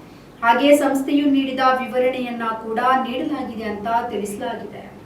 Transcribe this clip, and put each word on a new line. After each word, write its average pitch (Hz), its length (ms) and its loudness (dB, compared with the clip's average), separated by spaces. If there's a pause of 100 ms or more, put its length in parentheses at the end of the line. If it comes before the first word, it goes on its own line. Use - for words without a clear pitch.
(420)
ಹಾಗೆ 262 340 6
ಸಂಸ್ಥೆಯು 285 540 2
ನೀಡಿದ 269 300 0
ವಿವರಣೆಯನ್ನ 247 840 0 (200)
ಕೂಡ 220 180 -4 (280)
ನೀಡಲಾಗಿದೆ 240 560 -6
ಅಂತ 196 240 -6 (220)
ತಿಳಿಸಲಾಗಿದೆ. - 960 -8